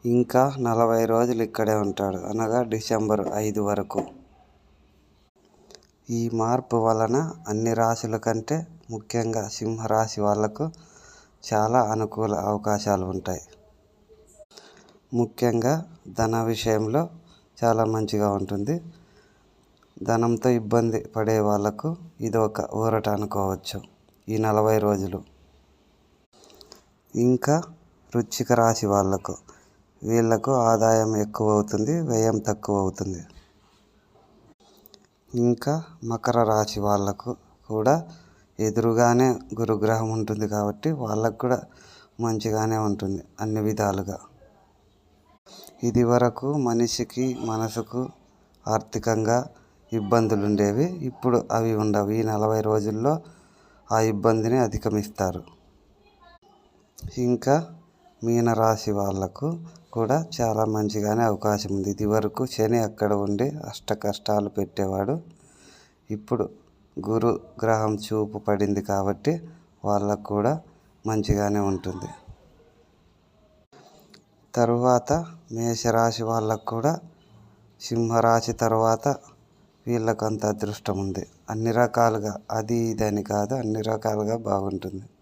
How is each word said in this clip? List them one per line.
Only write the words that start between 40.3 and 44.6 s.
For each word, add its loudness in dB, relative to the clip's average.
కాబట్టి -2
వాళ్ళకు -2
కూడా 0
మంచిగానే -2
ఉంటుంది -2
అన్ని -2
విధాలుగా. -2